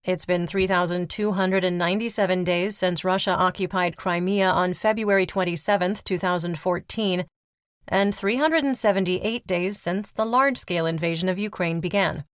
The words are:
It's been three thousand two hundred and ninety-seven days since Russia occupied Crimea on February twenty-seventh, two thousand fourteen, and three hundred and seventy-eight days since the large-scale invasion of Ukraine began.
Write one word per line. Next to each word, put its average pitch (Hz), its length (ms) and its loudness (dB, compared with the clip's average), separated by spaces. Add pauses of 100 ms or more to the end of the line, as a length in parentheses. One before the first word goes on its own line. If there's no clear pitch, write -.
It's 185 180 -2
been 175 200 0
three 190 220 0
thousand 175 420 0
two 214 220 -2
hundred 185 320 2
and 175 160 0
ninety-seven 185 640 0
days 180 340 0
since 180 260 -2
Russia 185 280 0
occupied 180 680 0
Crimea 185 500 0
on 180 280 2
February 208 500 2
twenty-seventh, 180 760 0
two 180 160 -2
thousand 175 400 -2
fourteen, 180 680 -2 (640)
and 202 260 2
three 208 220 -2
hundred 311 280 2
and 269 140 0
seventy-eight 196 680 0
days 185 320 -2
since 196 320 -4
the 220 120 -2
large-scale 233 640 2
invasion 165 420 0
of 185 120 0
Ukraine 175 400 -2
began. 160 440 0 (100)